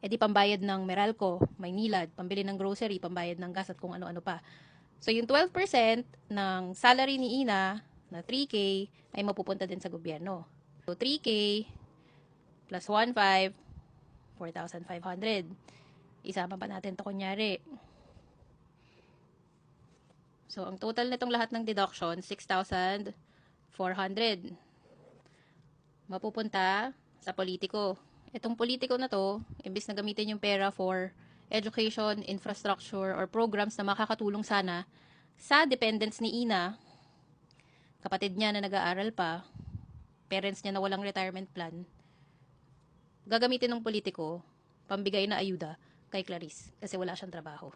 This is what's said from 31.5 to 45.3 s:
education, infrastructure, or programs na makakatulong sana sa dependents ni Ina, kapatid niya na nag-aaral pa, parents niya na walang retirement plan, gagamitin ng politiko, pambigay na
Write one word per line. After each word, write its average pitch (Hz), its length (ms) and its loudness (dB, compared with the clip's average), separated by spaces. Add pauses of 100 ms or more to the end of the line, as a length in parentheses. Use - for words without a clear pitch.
education, 214 720 0
infrastructure, 196 880 -2
or 185 160 -2
programs 214 480 0
na 202 80 -2
makakatulong 208 560 0
sana 185 480 0 (480)
sa 294 320 6
dependents 220 480 2
ni 226 240 0
Ina, 202 320 2 (1300)
kapatid 196 320 0
niya 214 160 2
na 208 160 0
nag-aaral 190 480 0
pa, 170 320 -2 (880)
parents 196 320 -2
niya 196 80 -4
na 196 80 0
walang 196 240 0
retirement 190 480 -4
plan, 170 320 -8 (1400)
gagamitin 247 400 4
ng 233 160 -4
politiko, 185 560 -4 (480)
pambigay 196 400 0
na 214 80 0